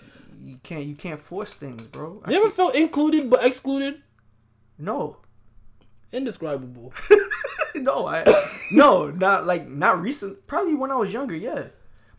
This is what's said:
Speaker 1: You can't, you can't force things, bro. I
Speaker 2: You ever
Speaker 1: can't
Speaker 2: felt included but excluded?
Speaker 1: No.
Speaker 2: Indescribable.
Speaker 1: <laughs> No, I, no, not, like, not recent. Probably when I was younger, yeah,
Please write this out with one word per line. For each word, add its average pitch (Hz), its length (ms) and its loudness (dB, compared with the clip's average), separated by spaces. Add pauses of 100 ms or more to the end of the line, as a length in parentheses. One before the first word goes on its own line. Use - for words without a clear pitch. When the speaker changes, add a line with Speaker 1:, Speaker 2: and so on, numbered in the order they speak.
(420)
Speaker 1:
You 131 200 -18
can't, 156 220 -12
you 147 100 -10
can't 151 240 -12
force 202 340 -12
things, 123 360 -16
bro. 160 360 -14
I 180 60 -4
Speaker 2:
You 285 60 2
ever 415 80 4
Speaker 1:
can't 427 100 0
Speaker 2:
felt 359 220 2
included 302 520 2
but 240 160 4
excluded? 277 580 -2 (760)
Speaker 1:
No. 196 400 -8 (920)
Speaker 2:
Indescribable. 139 800 -8 (180)
Speaker 1:
<laughs> 403 120 10 (540)
No, 269 300 -2
I, 156 160 -2 (480)
no, 190 400 6
not, 180 360 0
like, 170 220 -2
not 170 320 0
recent. 196 460 -10
Probably 330 300 -2
when 262 160 -4
I - 20 -2
was 202 180 -2
younger, 240 220 -6
yeah, 196 300 -8 (540)